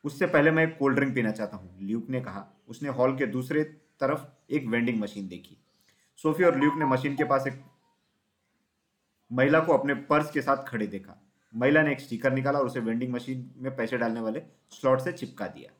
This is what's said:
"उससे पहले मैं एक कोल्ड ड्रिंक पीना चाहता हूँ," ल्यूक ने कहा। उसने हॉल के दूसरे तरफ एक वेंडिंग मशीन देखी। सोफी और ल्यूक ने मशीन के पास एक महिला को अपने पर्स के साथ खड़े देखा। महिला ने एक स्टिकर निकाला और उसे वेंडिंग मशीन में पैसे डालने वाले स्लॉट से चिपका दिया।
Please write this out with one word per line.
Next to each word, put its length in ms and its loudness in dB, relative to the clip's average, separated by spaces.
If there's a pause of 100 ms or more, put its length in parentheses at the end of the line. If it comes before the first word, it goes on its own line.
"उससे 220 -2
पहले 260 6
मैं 120 4
एक 140 -2
कोल्ड 180 2
ड्रिंक 200 0
पीना 160 0
चाहता 260 -6
हूँ," 240 -18
ल्यूक 280 -6
ने 120 -4
कहा। 260 -12 (200)
उसने 220 -10
हॉल 280 2
के 80 0
दूसरे 380 -2 (360)
तरफ 340 -2 (160)
एक 180 -2
वेंडिंग 320 0
मशीन 280 -8
देखी। 300 -16 (600)
सोफी 260 0
और 160 4
ल्यूक 160 4
ने 100 -2
मशीन 300 0
के 80 0
पास 240 2
एक 140 -10 (1700)
महिला 280 6
को 140 2
अपने 200 2
पर्स 380 0
के 100 -2
साथ 160 2
खड़े 300 -6
देखा। 440 -14 (240)
महिला 260 4
ने 100 2
एक 80 -4
स्टिकर 340 -2
निकाला 260 0
और 60 2
उसे 140 -4
वेंडिंग 340 -2
मशीन 440 -8
में 180 -8
पैसे 220 -4
डालने 220 -2
वाले 240 -6 (260)
स्लॉट 300 0
से 120 -4
चिपका 360 -10
दिया। 320 -16